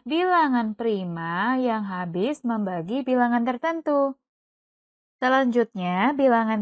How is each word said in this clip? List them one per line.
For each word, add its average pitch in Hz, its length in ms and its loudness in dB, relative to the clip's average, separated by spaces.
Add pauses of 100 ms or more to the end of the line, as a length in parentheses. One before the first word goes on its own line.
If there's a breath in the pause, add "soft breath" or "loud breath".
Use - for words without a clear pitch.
bilangan 294 720 0
prima 190 800 -2
yang 220 320 -2
habis 180 560 -4
membagi 208 560 -2
bilangan 240 480 2
tertentu. 285 640 -2 (1040)
Selanjutnya, 233 960 0
bilangan 226 480 2